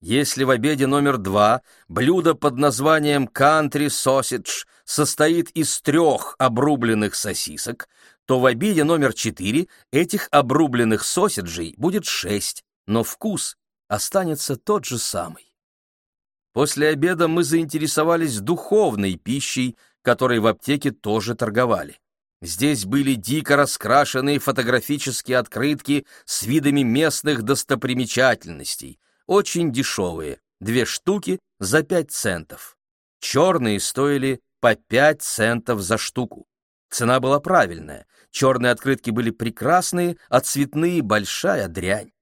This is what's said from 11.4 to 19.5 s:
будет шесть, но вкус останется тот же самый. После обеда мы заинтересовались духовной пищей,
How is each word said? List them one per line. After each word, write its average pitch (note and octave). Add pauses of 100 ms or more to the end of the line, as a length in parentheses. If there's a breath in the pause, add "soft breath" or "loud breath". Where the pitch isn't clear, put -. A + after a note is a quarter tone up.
будет F3+
шесть, - (240)
но A2+
вкус - (320)
останется D3
тот G#3
же B2
самый. F2 (1000)
После D3
обеда D#3+
мы E3
заинтересовались D#3
духовной G2+
пищей, B2+ (240 soft breath)